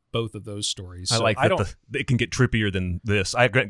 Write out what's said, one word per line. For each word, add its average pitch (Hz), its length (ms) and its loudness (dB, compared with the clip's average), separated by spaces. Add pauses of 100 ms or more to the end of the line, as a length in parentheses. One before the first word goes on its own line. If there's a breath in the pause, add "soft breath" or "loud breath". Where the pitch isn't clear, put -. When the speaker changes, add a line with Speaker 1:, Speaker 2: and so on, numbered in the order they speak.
(100)
Speaker 1:
both 117 240 -4
of 104 100 -14
those 104 240 -6
stories. 92 420 -8
Speaker 2:
I 113 60 4
Speaker 1:
So 113 60 2
Speaker 2:
like 110 160 2
Speaker 1:
I 147 100 4
Speaker 2:
that 185 80 0
Speaker 1:
don't 107 200 -2 (140)
Speaker 2:
the, 113 100 -4
it - 60 -6
can 123 120 2
get 120 120 -2
trippier 113 400 2
than 90 340 -2
this. 101 300 0
I 120 140 4
gr-, 117 220 2